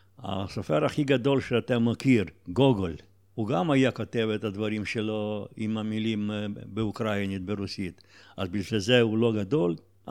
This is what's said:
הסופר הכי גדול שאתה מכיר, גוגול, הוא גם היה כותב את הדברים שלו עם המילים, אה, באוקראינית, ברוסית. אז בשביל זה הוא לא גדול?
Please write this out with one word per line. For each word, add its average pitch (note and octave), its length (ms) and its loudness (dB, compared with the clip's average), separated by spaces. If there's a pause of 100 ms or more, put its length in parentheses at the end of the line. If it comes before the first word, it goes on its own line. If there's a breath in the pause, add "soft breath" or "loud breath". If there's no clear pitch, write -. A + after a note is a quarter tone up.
(180 soft breath)
הסופר G#2 680 -2
הכי D3 200 0
גדול C3+ 360 4
שאתה A#2+ 380 0
מכיר, A#2 460 4 (240)
גוגול, F#2+ 460 4 (400)
הוא A2 140 -2
גם E3+ 220 0
היה C3 200 4
כותב A2 440 -2
את G#2+ 100 -4
הדברים G#2+ 400 -2
שלו G#2+ 720 -4
עם A2 220 -4
המילים, G#2+ 520 -2
אה, G#2 160 -4 (200)
באוקראינית, G2+ 760 -2
ברוסית. G2 600 -6 (340 loud breath)
אז F#2+ 120 -4
בשביל G2+ 320 -2
זה A#2+ 200 6
הוא A2 180 2
לא A#2 140 2
גדול? D3 440 0 (340)